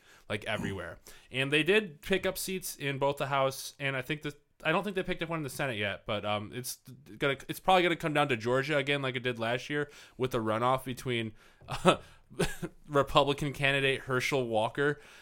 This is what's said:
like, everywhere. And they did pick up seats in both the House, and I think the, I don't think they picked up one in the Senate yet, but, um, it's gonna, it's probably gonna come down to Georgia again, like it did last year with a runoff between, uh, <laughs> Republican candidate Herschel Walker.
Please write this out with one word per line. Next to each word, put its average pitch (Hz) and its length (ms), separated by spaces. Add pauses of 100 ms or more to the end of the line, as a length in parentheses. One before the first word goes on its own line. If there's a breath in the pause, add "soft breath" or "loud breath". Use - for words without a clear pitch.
(300 soft breath)
like, 107 160
everywhere. 95 520 (340 loud breath)
And 139 200
they 151 120
did 196 380
pick 185 240
up 185 120
seats - 380
in 139 220
both 143 200
the 143 100
House, 135 520
and 139 160
I 127 60
think 151 220
the, 147 100 (300)
I 160 80
don't 185 120
think 196 120
they 185 80
picked 180 180
up 160 80
one 165 100
in 151 40
the 131 60
Senate 131 280
yet, 101 300
but, 104 180
um, 104 280
it's 123 240 (400)
gonna, 139 200 (100)
it's - 120
probably 185 240
gonna 175 120
come 160 180
down 147 160
to 120 80
Georgia 131 400
again, 139 240
like 131 140
it 120 80
did 123 160
last 120 300
year 147 200 (280 loud breath)
with 127 160
a 123 60
runoff 113 440
between, 117 500 (340 soft breath)
uh, - 300 (400 loud breath)
<laughs> - 500
Republican 143 640
candidate 135 480
Herschel 127 460
Walker. 120 520 (220 loud breath)